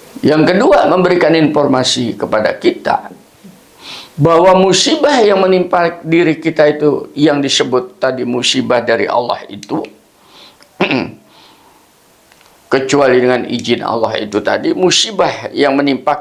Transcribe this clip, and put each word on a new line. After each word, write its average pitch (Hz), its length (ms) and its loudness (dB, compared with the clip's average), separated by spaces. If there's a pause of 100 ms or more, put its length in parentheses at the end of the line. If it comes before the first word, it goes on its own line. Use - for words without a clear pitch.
(200)
Yang 151 220 2 (120)
kedua, 262 380 4
memberikan 180 400 2
informasi 135 880 0
kepada - 380 -2
kita - 580 -2 (1000)
bahwa 165 400 4
musibah 262 640 2
yang 208 160 2
menimpa 180 640 0
diri 160 400 0
kita 156 320 2
itu, 147 400 -2
yang 147 240 2
disebut 135 640 -2
tadi 127 240 -2
musibah 123 560 -2
dari 117 240 0
Allah 117 400 -4
itu, 104 320 -10 (960)
<clears throat> 104 320 -4 (1700)
kecuali 135 500 2
dengan 123 240 0
izin 120 400 -4
Allah 110 320 -2
itu 107 240 -4
tadi, 107 320 -2
musibah 185 800 -2
yang 135 240 0
menimpa 143 420 -2